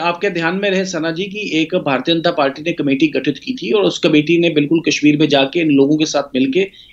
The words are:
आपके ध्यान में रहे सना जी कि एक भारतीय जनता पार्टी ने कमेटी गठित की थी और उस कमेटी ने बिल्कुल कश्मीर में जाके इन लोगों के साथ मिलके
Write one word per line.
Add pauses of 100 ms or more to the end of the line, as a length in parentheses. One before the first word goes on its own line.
आपके
ध्यान
में
रहे
सना
जी
कि
एक
भारतीय
जनता
पार्टी
ने
कमेटी
गठित
की
थी
और
उस
कमेटी
ने
बिल्कुल
कश्मीर
में
जाके
इन
लोगों
के
साथ
मिलके (220)